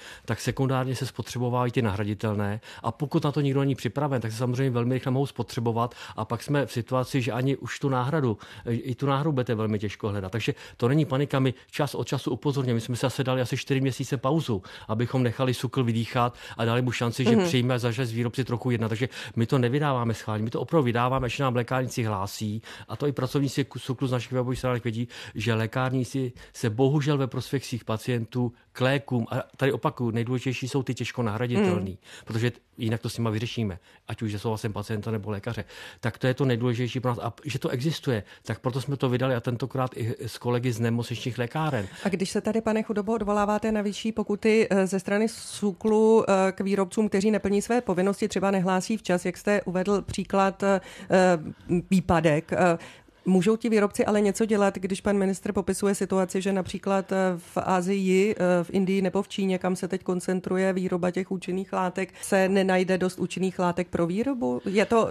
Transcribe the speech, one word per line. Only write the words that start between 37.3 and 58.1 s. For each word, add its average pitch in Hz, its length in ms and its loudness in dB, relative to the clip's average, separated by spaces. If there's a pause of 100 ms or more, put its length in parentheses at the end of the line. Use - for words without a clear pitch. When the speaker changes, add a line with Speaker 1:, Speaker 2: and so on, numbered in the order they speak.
Speaker 1:
že 123 100 -4
to 165 100 -4
existuje, 131 540 -2 (200)
tak - 160 -6
proto 131 220 -2
jsme 139 160 -4
to 131 120 2
vydali 127 260 0
a 117 40 0
tentokrát 127 580 -4
i 117 180 -4 (120)
s - 100 -10
kolegy 120 340 0
z 110 80 -4
nemocničních 117 580 -2
lékáren. 123 500 -2 (160)
Speaker 2:
A 208 60 0
když 185 200 -2
se 208 120 -2
tady, 220 200 0
pane 220 220 0
Chudobo, 208 300 -2
odvoláváte 208 580 0
na 214 100 0
vyšší 208 300 -2
pokuty, 214 580 2
eh, 190 180 4
ze 190 120 0
strany 208 300 0
suklu, 220 1000 4
eh, 190 220 4
k 190 100 -6
výrobcům, 196 480 2
kteří 202 220 4
neplní 202 300 2
své 240 200 0
povinnosti, 196 460 0
třeba 196 240 0
nehlásí 190 460 2
včas, 180 280 0
jak 180 120 -2
jste 208 240 2
uvedl 185 400 0
příklad, 196 640 0
eh, 196 160 4 (1120)
výpadek, 165 640 4
eh, 170 240 4 (480)
můžou 185 300 4
ti 226 140 -2
výrobci 208 360 2
ale 208 160 4
něco 208 240 2
dělat, 202 320 2
když 190 240 -4
pan 202 160 2
ministr 190 340 0
popisuje 196 440 0
situaci, 190 460 0
že 196 120 0
například, 190 580 -2
eh, 190 40 0 (220)
v - 200 -6
Asii, 190 800 2